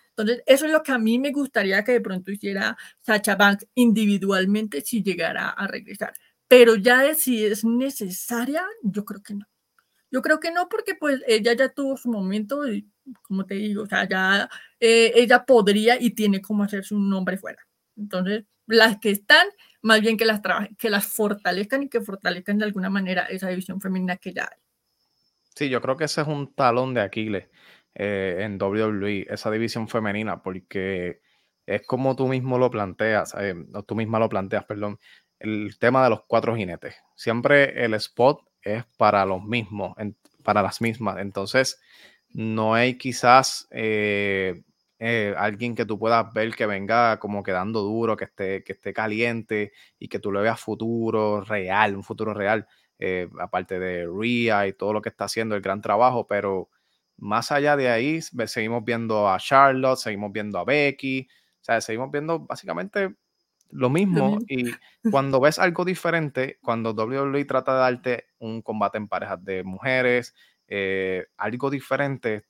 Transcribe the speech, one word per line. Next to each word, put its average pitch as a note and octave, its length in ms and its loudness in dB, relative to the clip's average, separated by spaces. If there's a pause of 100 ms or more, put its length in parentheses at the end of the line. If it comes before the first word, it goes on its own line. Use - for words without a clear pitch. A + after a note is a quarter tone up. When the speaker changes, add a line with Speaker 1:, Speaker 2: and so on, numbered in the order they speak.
Speaker 1:
Entonces, A3 360 -2
eso C4+ 220 6
es D#4 40 -2
lo D#4 120 2
que C#4+ 80 -4
a B3+ 80 0
mí A3+ 200 2
me C#4 120 -2
gustaría G#3 520 -2
que B3+ 100 0
de A#3+ 80 2
pronto F#3 300 -8
hiciera G3+ 460 -6 (240)
Sasha G#3 340 0
Banks G3+ 400 4
individualmente G#3 1040 2
si A3+ 220 -4
llegara E3+ 460 -2
a G3 180 -6
regresar. - 460 -10 (340)
Pero A#3 280 10
ya B3 280 4
de D#4 120 2
si A#3 300 0
es G#3 200 -2
necesaria, A#3+ 1000 -2 (180)
yo G#3 220 -4
creo G3+ 180 -14
que G#3 120 -12
no. G3+ 120 -12 (640)
Yo C4 120 -2
creo D4+ 160 2
que E4 120 -4
no, F4+ 180 -2
porque, G#4+ 260 -4
pues, C#4+ 320 0
ella A3+ 260 4
ya C4 160 2
tuvo C4+ 280 -4
su - 140 -6
momento G#3+ 600 -2
y, G#3 180 -6 (340)
como F#3+ 220 -4
te G3 100 -8
digo, G#3 280 -4
o G3+ 40 -8
sea, G3 220 0
ya, F#3+ 400 0 (300)
eh, A3+ 360 6
ella A#3+ 300 8
podría A3 560 6
y A#3+ 100 2
tiene G3+ 300 2
cómo G#3 220 -2
hacerse G3+ 320 -4
un G3 140 0
nombre F#3+ 280 0
fuera. - 300 -14 (300)
Entonces, G#3 480 -4 (220)
las A3 320 6
que G#3+ 120 0
están, D4+ 360 4 (360)
más A3 180 6
bien A3 160 2
que A3+ 80 2
las G#3+ 160 2
trabajen, G3 360 -2
que A#3 120 -2
las G3+ 180 0
fortalezcan G#3 760 -2
y C#4 60 -8
que A#3 120 -2
fortalezcan F#3+ 580 -4
de G#3+ 60 0
alguna G3 240 -4
manera F#3 360 -2
esa F#3 240 -6
división F#3 320 -6
femenina F#3 360 -4
que F3+ 160 -12
ya - 180 -6
hay. - 80 -20 (960)
Speaker 2:
Sí, D3 140 -4
yo A#2+ 120 -2
creo C3 160 -2
que D#3+ 80 -4
ese D3+ 160 -2
es D3 60 -4
un C#3+ 260 -6
talón B2+ 400 2
de A#2+ 80 0
Aquiles, G2+ 480 -6 (460)
eh, G2 460 -4
en G#2+ 160 -6
W G2 260 0
W G#2 240 -2 (220)
E, - 40 -8
esa G#2+ 180 -4
división A2+ 360 -4
femenina, G#2+ 540 -4
porque F#2 800 -6 (440)
es G#2 200 -4
como C3 300 0
tú C3 120 0
mismo B2+ 300 -2
lo B2 140 4
planteas, G#2 680 -2
eh, G2+ 160 -4 (180)
o G2+ 100 -10
tú - 120 -8
misma A2 240 -2
lo A2+ 100 2
planteas, G2 360 -4
perdón, G#2 340 -8 (400)
el G#2+ 400 -6
tema C3 240 4
de B2+ 80 4
los G#2+ 160 0
cuatro A2+ 280 0
jinetes. F2+ 400 -6 (200)
Siempre C3 680 2
el A2+ 120 0
spot B2+ 460 2 (200)
es G#2+ 240 -6 (120)
para G#2 280 6
los F#2+ 180 -2
mismos, G#2 540 -6
en-, G#2 200 -8 (260)
para G#2 180 2
las F#2 200 -4
mismas. A2 380 -4
Entonces, G2+ 600 -2 (500)
no A2 460 -2
hay B2 220 2
quizás, B2+ 720 4
eh, G2+ 920 -2 (360)
eh, A2+ 380 -2
alguien A2 380 -4
que A#2 100 -2
tú G#2 120 -6
puedas A2+ 360 0
ver A2+ 220 -2
que A#2 100 -2
venga G#2+ 540 2
como G2+ 240 -6
que G2 100 -4
dando G#2 280 -2
duro, A2 360 -2
que - 80 -8
esté, F#2+ 380 -8
que G2 100 -12
esté G2 200 -12
caliente A2 800 -4 (260)
y - 120 -16
que G2+ 100 -8
tú G#2 120 -6
le G2+ 100 -2
veas A2+ 180 0
futuro A2 800 -2
real, G2+ 540 0
un G2 80 -10
futuro G#2+ 300 -8
real, G2+ 340 -2 (340)
eh, F2+ 280 -4 (100)
aparte F2+ 400 -6
de F2+ 280 -6
Rhea A2 600 0
y F#2+ 60 -4
todo G2+ 180 -4
lo G#2+ 100 -2
que - 80 -10
está - 160 -8
haciendo, A2 300 -4
el G2 60 -4
gran G2 200 -4
trabajo, A2+ 460 2
pero G2 420 -2 (480)
más A2 360 -2
allá D3 240 2
de C3 120 2
ahí, C3+ 300 0 (140)
ve-, A#2 140 -4
seguimos A2+ 360 -4
viendo A2 460 0
a F#2 100 4
Charlotte, C3 600 4
seguimos G#2 340 -8
viendo G#2 260 -6
a F2 60 -6
Becky, C3+ 640 -2 (320)
o - 20 -20
sea, A#2 180 0
seguimos B2 300 -6
viendo D#3 280 -4
básicamente F#3 760 -6 (560)
lo B2+ 180 0
mismo. E3+ 400 2
Speaker 1:
Lo - 0 - (100)
mismo. A#3 100 -10
Speaker 2:
Y B2 320 -6 (260)
cuando C3+ 320 2
ves D3 200 4
algo F3+ 260 2
diferente, E3 760 -2
cuando A2+ 320 -2
W A2 260 -4
W C#3 220 -2
E C#3+ 40 -6
trata C3 280 0
de C3 60 2
darte B2+ 460 0 (140)
un A2+ 220 -8
combate G#2+ 360 -2
en G#2 100 -6
parejas F#2+ 380 -6
de F#2 180 -6
mujeres, B2 720 -2 (320)
eh, F#2+ 600 -2 (100)
algo B2 320 -4
diferente, C3+ 800 -4